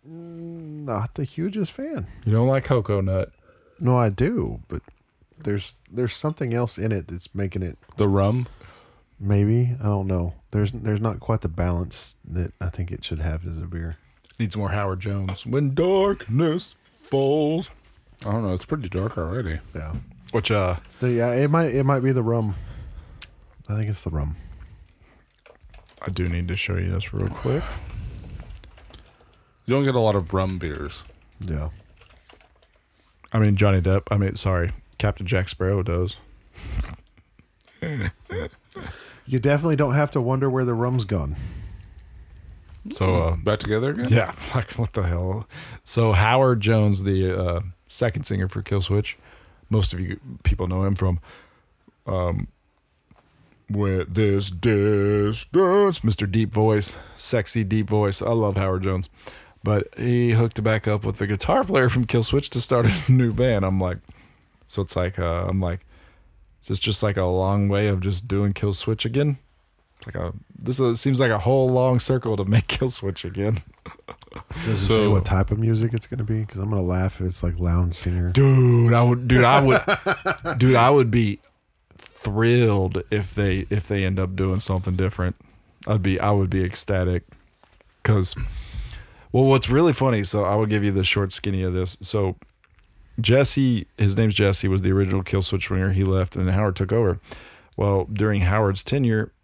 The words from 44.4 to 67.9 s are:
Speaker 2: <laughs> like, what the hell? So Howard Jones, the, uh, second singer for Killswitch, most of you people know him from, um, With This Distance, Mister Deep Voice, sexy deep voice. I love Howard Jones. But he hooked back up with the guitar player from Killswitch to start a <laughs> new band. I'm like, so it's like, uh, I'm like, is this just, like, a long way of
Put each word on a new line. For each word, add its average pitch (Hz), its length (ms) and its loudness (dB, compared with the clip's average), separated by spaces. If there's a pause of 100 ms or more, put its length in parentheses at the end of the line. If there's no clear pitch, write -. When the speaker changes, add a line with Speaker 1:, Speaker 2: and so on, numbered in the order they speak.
Speaker 2:
<laughs> - 120 -8
like, 120 180 -2
what 117 200 -4
the 104 100 -2
hell? 92 440 -2 (360)
So 113 280 2
Howard 117 500 4
Jones, 104 420 4
the, 95 320 0
uh, 87 240 0 (280)
second 123 380 -4
singer 95 220 -2
for 101 140 -6
Killswitch, 101 540 -2 (540)
most 107 240 0
of 87 60 -8
you 92 200 -6 (240)
people 92 240 0
know 92 160 0
him 98 100 2
from, 92 260 0 (840)
um, 90 420 -4 (1200)
With 98 460 -2
This 101 380 2
Distance, 107 1500 2
Mister 107 240 0
Deep 104 260 0
Voice, 107 420 2 (220)
sexy 113 460 -2
deep 104 260 0
voice. 104 320 2
I - 80 -2
love 107 280 2
Howard 95 260 -2
Jones. 92 260 -2 (540)
But 104 240 2 (100)
he 120 360 2
hooked 113 300 2
back 110 240 2
up 104 160 0
with 104 140 -4
the 107 80 -2
guitar 104 380 0
player 180 260 2
from 123 160 0
Killswitch 120 440 0
to 120 120 -4
start 120 240 2
a 107 80 4 (100)
<laughs> - 80 -4
new 127 220 6
band. 113 320 2
I'm 95 140 2
like, 90 180 -2 (680)
so - 160 -4
it's - 120 -6
like, 92 220 -2
uh, 87 300 -2
I'm 95 120 0
like, 90 200 -2 (800)
is - 80 -20
this 101 100 -4
just, - 240 -2
like, 101 120 0
a 95 100 0
long 95 440 2
way 101 200 2
of 98 100 0